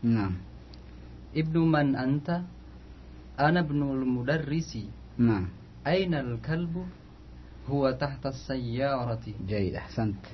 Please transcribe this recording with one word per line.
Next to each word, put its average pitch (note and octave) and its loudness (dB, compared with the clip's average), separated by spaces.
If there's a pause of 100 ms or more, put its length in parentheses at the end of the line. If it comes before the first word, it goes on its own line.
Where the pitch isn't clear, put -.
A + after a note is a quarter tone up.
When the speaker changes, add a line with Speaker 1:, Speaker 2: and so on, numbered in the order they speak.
Speaker 1:
Naam. G2+ 4 (960)
Speaker 2:
Ibnu D#3+ 2
man D3 6
anta? D3 0 (880)
Ana E3 6
ibnul C#3+ 2
mudarrisi. C#3 0 (320)
Speaker 1:
Naam. G#2 4 (320)
Speaker 2:
Ainal D3+ 2
kalbu? E3+ -2 (840)
Huwa C3+ 4
tahta C#3 -4
sayyarati. B2 -2 (160)
Speaker 1:
Jaid, G2 0
ahsant. G#2+ -2 (140)